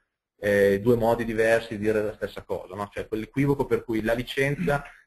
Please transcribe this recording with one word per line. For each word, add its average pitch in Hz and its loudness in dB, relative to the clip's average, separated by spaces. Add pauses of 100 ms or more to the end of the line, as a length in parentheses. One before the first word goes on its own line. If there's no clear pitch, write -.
(440)
eh, 101 4
due 117 4
modi 117 2
diversi 113 0
di 101 -6
dire 107 2
la 104 -4
stessa 98 -10
cosa, 90 -10
no? 101 -8
Cioè 98 -10
quell'equivoco 139 -2
per 113 -2
cui 110 -2
la 113 0
licenza 139 -2 (220)